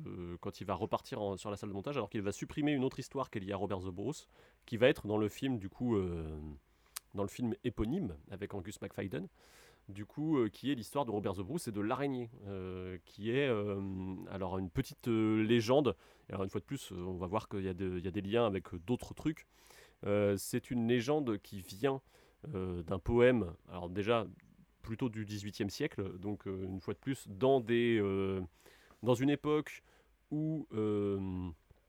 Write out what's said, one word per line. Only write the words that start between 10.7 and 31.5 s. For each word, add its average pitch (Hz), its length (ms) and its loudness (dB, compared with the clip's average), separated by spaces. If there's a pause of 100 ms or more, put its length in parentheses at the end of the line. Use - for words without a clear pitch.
est 143 40 0
l'histoire 135 280 -2
de 117 80 -4
Robert 101 220 0
the 95 80 -4
Bruce 127 260 -6
et 120 60 -4
de 101 80 -2
l'araignée, 123 480 0 (180)
euh, 92 580 -6
qui 107 260 -4
est, 139 180 2
euh, 104 320 0 (480)
alors 92 280 -2
une 95 120 -2
petite, - 400 -4
euh, 110 340 4
légende. 117 540 6 (320)
Et - 20 -12
alors 98 140 -2
une 95 40 -4
fois 104 120 -4
de - 40 -12
plus, - 280 -10
euh, - 20 -8
on 90 220 -6
va 87 100 -4
voir 107 220 -2
qu'il 98 140 -4
y 95 40 -2
a 92 60 -2
de, 90 240 -2
il 87 80 -4
y - 20 -4
a 92 40 -2
des 98 100 -2
liens 113 240 4
avec, 95 280 -2
euh, 87 60 -8
d'autres 117 340 -4
trucs. - 320 -4 (600)
Euh, 101 320 4
c'est - 340 -4
une 117 160 2
légende 123 520 2
qui - 200 -14
vient, 127 420 -2 (540)
euh, 92 280 -2
d'un 95 160 -2
poème, 120 540 6 (160)
alors 87 200 -6
déjà 101 360 2 (560)
plutôt 113 280 -4
du 110 160 -6
dix-huitième 104 440 -4
siècle, 95 480 -4
donc, 101 300 -6
euh, 95 160 -4
une 95 160 -6
fois 104 140 -6
de - 60 -10
plus - 280 -4
dans 127 320 4
des, 117 420 4
euh, 98 400 2 (600)
dans 120 140 4
une 135 140 4
époque 147 540 0 (480)
où, 156 420 -2
euh, 104 460 2 (680)